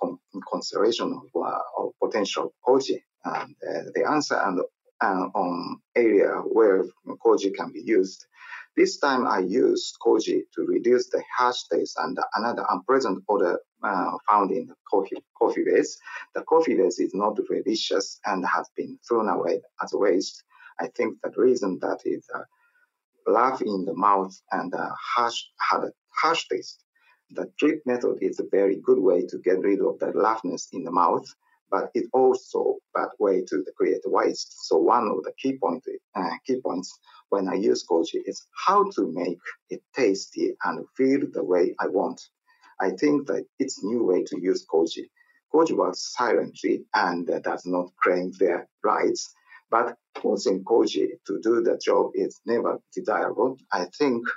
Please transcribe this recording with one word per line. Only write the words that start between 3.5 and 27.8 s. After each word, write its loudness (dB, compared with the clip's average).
uh, -6
the 0
answer 0
and, 0
uh, 0
on -4
area 4
where 4
koji 4
can -6
be -14
used. 0
This 2
time 0
I 2
used 0
koji 4
to -4
reduce 2
the -2
harsh 2
taste -2
and -4
another -2
unpleasant 0
odor, 2
uh, -2
found 4
in -4
the -20
coffee, 0
coffee 2
base. 2
The -8
coffee 2
base 4
is -2
not 0
delicious -2
and -2
has -2
been -8
thrown 2
away -2
as -10
waste. 0
I -6
think -4
the -6
reason 2
that -2
is, -4
uh, -10
rough 2
in -2
the -4
mouth 2
and, -6
uh, -6
harsh, -2
had 0
a -6
harsh 0
taste. -8
The -8
drip 0